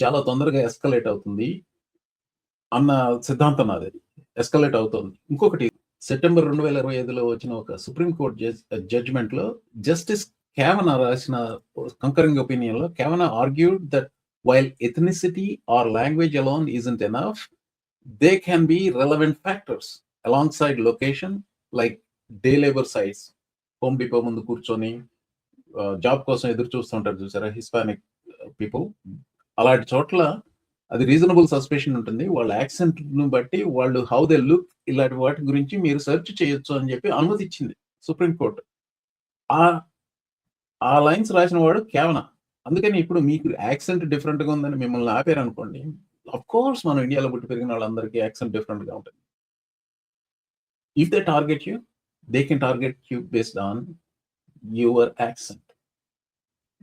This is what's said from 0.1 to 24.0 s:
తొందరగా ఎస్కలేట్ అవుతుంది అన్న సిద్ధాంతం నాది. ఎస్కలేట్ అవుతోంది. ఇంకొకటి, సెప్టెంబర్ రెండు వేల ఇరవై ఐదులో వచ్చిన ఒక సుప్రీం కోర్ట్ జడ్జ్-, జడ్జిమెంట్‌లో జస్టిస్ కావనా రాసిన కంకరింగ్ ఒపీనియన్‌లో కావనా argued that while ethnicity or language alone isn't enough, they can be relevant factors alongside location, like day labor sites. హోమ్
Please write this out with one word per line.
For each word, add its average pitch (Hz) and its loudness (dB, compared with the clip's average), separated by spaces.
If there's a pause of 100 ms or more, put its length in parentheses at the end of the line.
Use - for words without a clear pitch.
తొందరగా 139 2
ఎస్కలేట్ 120 -2
అవుతుంది 104 -6 (1200)
అన్న 139 4 (360)
సిద్ధాంతం 139 2
నాది. 90 -6 (520)
ఎస్కలేట్ 143 2
అవుతోంది. 107 -4 (160)
ఇంకొకటి, 156 2 (420)
సెప్టెంబర్ 165 4
రెండు 147 -2
వేల 143 0
ఇరవై 131 -4
ఐదులో 123 -4
వచ్చిన 117 -6 (100)
ఒక - -12 (100)
సుప్రీం 160 -4
కోర్ట్ 131 -4
జడ్జ్-, 113 -6 (300)
జడ్జిమెంట్‌లో 120 -2 (400)
జస్టిస్ 170 -2 (340)
కావనా 170 2
రాసిన 127 -2 (680)
కంకరింగ్ 143 4
ఒపీనియన్‌లో 120 -2 (140)
కావనా 170 0 (160)
argued 165 2 (120)
that 135 0 (380)
while 135 4 (180)
ethnicity 180 0 (260)
or 120 6 (160)
language 151 0
alone 147 0 (120)
isn't 117 -4
enough, 185 -4 (800)
they 180 8 (120)
can 175 2 (100)
be 175 4 (200)
relevant 151 2 (100)
factors 190 -6 (400)
alongside 143 2 (100)
location, 135 -2 (400)
like 117 -2 (500)
day 135 6
labor 135 0
sites. 101 -4 (600)
హోమ్ 131 0